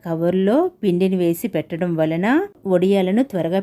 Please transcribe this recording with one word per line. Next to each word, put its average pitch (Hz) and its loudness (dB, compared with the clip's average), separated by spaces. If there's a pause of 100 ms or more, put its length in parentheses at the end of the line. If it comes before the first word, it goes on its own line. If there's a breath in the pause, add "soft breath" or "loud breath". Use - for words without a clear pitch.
కవర్లో 180 0 (240)
పిండిని 185 0
వేసి 170 -2
పెట్టడం 170 -4
వలన 165 0 (440)
వడియాలను 190 2
త్వరగా 180 -2